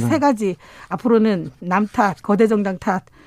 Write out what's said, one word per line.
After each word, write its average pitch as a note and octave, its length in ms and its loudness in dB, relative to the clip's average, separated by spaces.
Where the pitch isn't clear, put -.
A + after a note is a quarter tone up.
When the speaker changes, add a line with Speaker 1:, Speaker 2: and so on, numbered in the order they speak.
Speaker 1:
네. A#2+ 60 0
Speaker 2:
세 - 80 2
가지, G#3+ 360 0
앞으로는 G#3+ 720 0
남 F#3 280 -2
탓, G3+ 340 -2
거대 G#3 260 2
정당 G3+ 300 -2
탓, F#3 260 -4